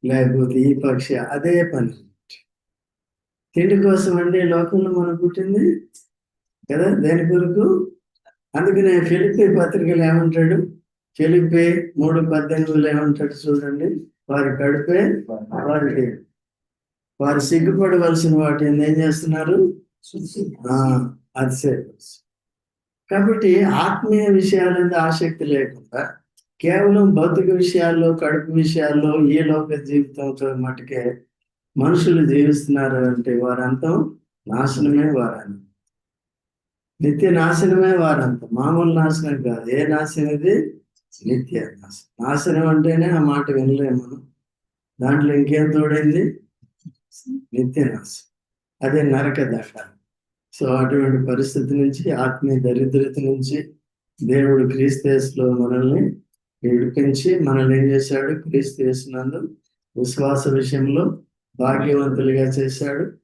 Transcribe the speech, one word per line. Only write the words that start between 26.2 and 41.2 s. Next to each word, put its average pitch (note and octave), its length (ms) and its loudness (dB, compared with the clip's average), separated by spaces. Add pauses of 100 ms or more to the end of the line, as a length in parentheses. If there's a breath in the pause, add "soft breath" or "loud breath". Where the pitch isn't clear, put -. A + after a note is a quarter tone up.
కేవలం G3 520 4
భౌతిక F3 400 2
విషయాల్లో, E3+ 600 2
కడుపు D#3 380 -4
విషయాల్లో, D3+ 800 2
ఈ D#3 100 2
లోక D#3 340 0
జీవితంతో C#3 840 -4
మటుకే B2+ 680 -8 (560)
మనుషులు E3 480 2
జీవిస్తున్నారు C#3 720 2
అంటే B2 440 -2
వారంతం B2+ 800 -2 (280)
నాశనమే C#3+ 640 0
వారంతం, A2+ 540 -6 (1400)
నిత్య D#3 280 2
నాశనమే F3+ 680 2
వారంతం. C3 560 0
మామూలు D#3+ 400 0
నాశనం D#3 500 0
కాదు. A2+ 260 -6
ఏ C#3+ 180 0
నాశనం D3+ 420 -2
ఇది? D3+ 520 -2 (440)